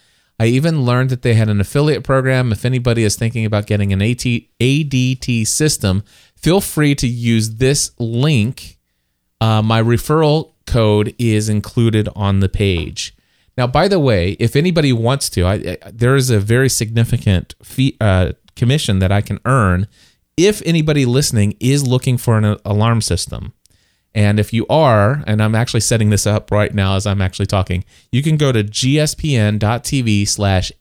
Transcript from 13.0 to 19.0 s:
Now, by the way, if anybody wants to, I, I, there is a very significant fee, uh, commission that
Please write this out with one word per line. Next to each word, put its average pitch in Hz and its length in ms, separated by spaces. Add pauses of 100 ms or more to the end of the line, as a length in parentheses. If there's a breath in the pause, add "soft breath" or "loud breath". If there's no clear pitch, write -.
Now, 123 120
by 147 200
the 196 120
way, 101 400
if 113 160
anybody 160 360
wants 120 400
to, 87 140
I, 92 80
I, 90 240 (160)
there 120 220
is 131 160
a 107 80
very 117 300
significant 113 920
fee, - 400
uh, 92 300 (240)
commission 123 420
that 92 140